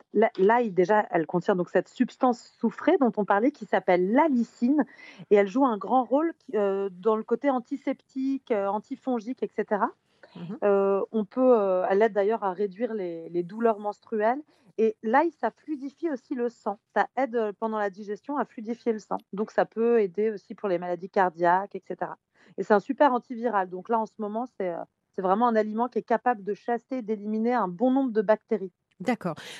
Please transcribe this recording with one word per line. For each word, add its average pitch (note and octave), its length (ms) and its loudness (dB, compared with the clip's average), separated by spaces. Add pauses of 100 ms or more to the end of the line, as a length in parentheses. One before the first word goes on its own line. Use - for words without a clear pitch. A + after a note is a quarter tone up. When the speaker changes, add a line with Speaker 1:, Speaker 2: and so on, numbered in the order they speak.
(140)
Speaker 1:
La, G#3+ 240 4
l'ail, A3 320 2
déjà, F#3 400 2
elle E3 160 0
contient F#3 300 0
donc F3+ 160 -4
cette F3+ 180 0
substance - 680 -2
soufrée D4 400 0
dont A#3+ 180 2
on G#3 80 0
parlait G#3 240 2
qui - 160 -10
s'appelle F#3 460 2
l'alicine C4 760 2 (460)
et G#3 40 6
elle G3+ 120 6
joue B3 180 2
un A3 140 0
grand A3+ 240 0
rôle D4 340 0
qui, - 200 -10
euh, G3 340 0
dans F#3 240 0
le A3 80 -2
côté A#3 260 -2
antiseptique, C4+ 1040 -4
euh, G3 160 -2
antifongique, A3+ 760 -6
et G#3 140 -4
cetera. G#3+ 340 0 (460)
Speaker 2:
Mhm. F3 280 -10
Speaker 1:
Euh, G3 380 4 (100)
on A3 140 0
peut, B3 340 4
euh, F#3 300 2
elle G3 140 4
aide A3 100 2
d'ailleurs G#3+ 300 0
à F#3+ 100 -2
réduire G#3 400 -4
les, E3+ 360 -8
les F3 140 -4
douleurs G#3+ 360 0
menstruelles. G#3+ 640 -2 (380)
Et A3 240 2
l'ail, C4+ 260 2 (100)
ça - 120 -2
fluidifie D4 580 -8
aussi C#4 240 -8
le A#3+ 160 -2
sang. G#3 300 -8 (160)
Ça G#3 200 2
aide, A#3+ 200 -2
euh, A3 240 -2
pendant A3 180 -4
la G3+ 140 -2
digestion G#3 460 -10
à C4 80 -2
fluidifier A#3 460 -6
le A3 80 -2
sang. F#3+ 180 -8 (140)
Donc, G#3+ 200 -6
ça F3+ 140 2
peut A#3 360 2
aider G#3 300 -2
aussi G3+ 240 -12
pour G#3+ 120 -6
les F3 120 0
maladies F3 320 -6
cardiaques, F3+ 640 2
et F#3+ 120 -12
cetera. E3 300 -8 (400)
Et F#3+ 60 -4
c'est A3 100 2
un G3+ 60 6
super C4+ 340 2
antiviral. A3+ 560 -4
Donc F#3 200 -12
là, A3+ 100 0
en A3 80 -4
ce - 100 -18
moment, A3 280 -6 (120)
c'est, F#3 120 -4
euh, E3+ 80 -6 (380)
c'est G3 60 -8
vraiment G3 260 4
un A3+ 80 2
aliment A3 340 0
qui A3 100 -4
est F#3 40 -6
capable A3+ 400 0
de G3 120 -4
chasser A#3+ 420 -6
et B3+ 60 -6
d'éliminer A3 500 -2
un G#3+ 140 0
bon F#3 240 0
nombre C4 200 0
de G#3+ 120 0
bactéries. G3 480 0 (280)
Speaker 2:
D'accord. F3+ 360 -4 (240)